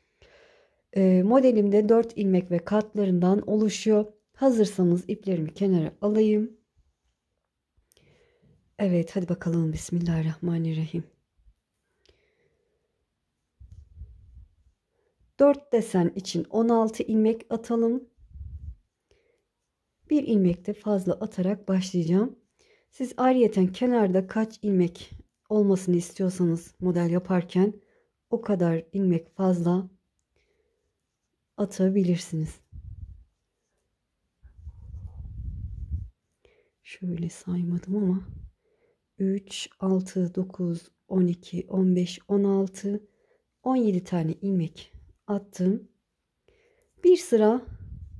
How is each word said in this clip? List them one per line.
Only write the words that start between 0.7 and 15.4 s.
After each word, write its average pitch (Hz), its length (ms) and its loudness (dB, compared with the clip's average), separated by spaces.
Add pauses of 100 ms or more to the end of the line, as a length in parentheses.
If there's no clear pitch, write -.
E, 185 260 6
modelim 220 500 4
de 208 160 4
dört 226 280 2
ilmek 185 340 2
ve 175 80 2
katlarından 196 920 0
oluşuyor. 214 540 2 (300)
Hazırsanız 190 720 2
iplerimi 175 460 -4
kenara 180 460 0
alayım. 214 520 2 (2250)
Evet, 180 380 0
hadi 175 120 -4
bakalım. 170 440 -2
Bismillahirrahmanirrahim. 165 1300 -4 (4000)